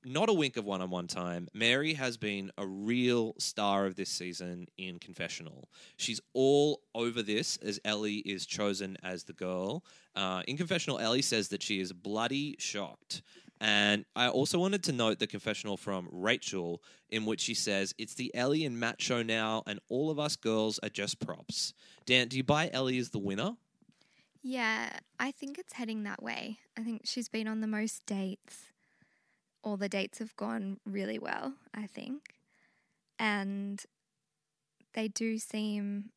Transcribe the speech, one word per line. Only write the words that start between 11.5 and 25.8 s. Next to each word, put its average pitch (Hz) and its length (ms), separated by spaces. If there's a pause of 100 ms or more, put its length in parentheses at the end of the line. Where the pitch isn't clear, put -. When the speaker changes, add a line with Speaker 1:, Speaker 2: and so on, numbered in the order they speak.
Speaker 1:
she 98 180
is 92 120
bloody 117 680
shocked. - 640 (380)
And 104 440 (100)
I 123 140
also 143 320
wanted 190 240
to 156 80
note 113 260
the 110 80
confessional 104 520
from 95 340
Rachel 90 680 (260)
in 110 160
which 107 160
she 117 140
says, 98 420
"It's 110 180
the 127 200
Ellie 143 320
and 120 120
Matt 117 220
show 120 220
now, 110 440
and 101 220
all 143 220
of 147 100
us 147 160
girls 110 460
are 107 80
just - 300
props." - 520 (320)
Dan, 123 240
do 127 80
you 131 80
buy 147 280
Ellie 127 260
as 120 120
the 110 80
winner? 104 380 (840)
Speaker 2:
Yeah, 226 480 (280)
I 262 140
think 277 260
it's - 140
heading 220 320